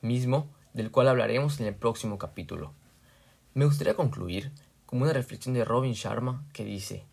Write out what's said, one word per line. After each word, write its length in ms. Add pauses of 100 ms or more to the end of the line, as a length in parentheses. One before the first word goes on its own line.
mismo 480 (240)
del 180
cual 180
hablaremos 520
en 60
el 80
próximo 440
capítulo. 540 (840)
Me 100
gustaría 300
concluir 560 (360)
con 160
una 100
reflexión 420
de 120
Robin 260
Sharma 640
que 100
dice 480